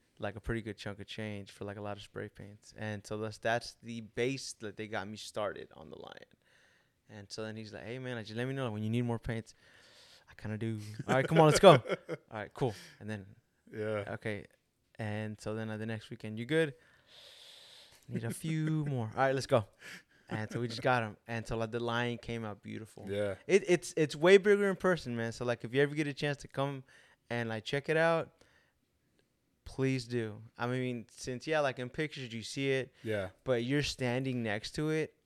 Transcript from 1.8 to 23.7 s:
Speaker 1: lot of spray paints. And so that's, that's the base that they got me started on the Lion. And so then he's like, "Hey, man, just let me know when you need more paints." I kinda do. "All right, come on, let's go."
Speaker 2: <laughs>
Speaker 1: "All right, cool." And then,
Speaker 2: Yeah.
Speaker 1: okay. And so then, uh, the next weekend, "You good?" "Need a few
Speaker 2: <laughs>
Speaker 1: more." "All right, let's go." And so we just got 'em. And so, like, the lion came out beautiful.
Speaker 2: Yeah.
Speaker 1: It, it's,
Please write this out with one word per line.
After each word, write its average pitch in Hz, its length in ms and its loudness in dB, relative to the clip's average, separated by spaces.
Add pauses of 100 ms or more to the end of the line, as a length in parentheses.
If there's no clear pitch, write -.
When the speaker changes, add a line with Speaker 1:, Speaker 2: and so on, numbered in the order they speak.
Speaker 1:
lot 104 160 -6
of 104 60 -16
spray 104 260 -10
paints. 101 480 -18
And 107 280 -6
so 107 120 -6
that's, 107 200 -6
that's - 440 0
the 117 200 -10
base 123 580 -2
that 104 180 -8
they 110 100 -8
got 101 200 -6
me 107 100 -10
started 101 580 -6
on - 140 -18
the - 80 -14
Lion. - 320 -16 (840)
And 104 200 -14
so 110 120 -8
then 110 120 -6
he's 107 180 -12
like, 87 120 -12
"Hey, 117 140 -8
man, 127 240 -6
just 107 140 -8
let 123 100 -2
me 135 60 -4
know 135 180 -2
when 107 120 -2
you 107 60 0
need 120 140 2
more 117 160 0
paints." - 360 -6 (720)
I - 100 -20
kinda 107 200 -6
do. 110 200 -2 (280)
"All - 80 4
right, 131 120 4
come 165 120 6
on, 156 80 12
let's 151 120 8
go." 190 120 12
Speaker 2:
<laughs> - 380 6
Speaker 1:
"All 160 80 -4 (160)
right, 107 200 -8
cool." 120 220 -2 (240)
And 104 100 -10
then, 104 160 -6 (480)
Speaker 2:
Yeah. 107 300 -2 (120)
Speaker 1:
okay. 107 300 -6 (540)
And 107 420 -4
so 107 140 -6
then, 110 160 -4
uh, 110 60 -6
the 110 100 -4
next 110 240 -6
weekend, 107 260 -10
"You 117 80 -6
good?" 151 300 2 (1300)
"Need 120 180 -6
a 113 40 -4
few 156 560 -2
Speaker 2:
<laughs> 147 40 -2
Speaker 1:
more." 123 260 -2
"All 127 80 2
right, 135 100 4
let's 131 140 -2
go." 113 180 4 (640)
And 107 220 -4
so - 100 -4
we 123 60 -2
just 113 160 -8
got 127 180 4
'em. 107 160 -6 (100)
And 113 200 -4
so, 120 100 -4
like, 113 140 -2
the 120 80 -2
lion 120 400 0
came 117 260 -6
out 104 160 -10
beautiful. 107 480 -12
Speaker 2:
Yeah. 101 240 0 (140)
Speaker 1:
It, 196 200 6
it's, 175 300 4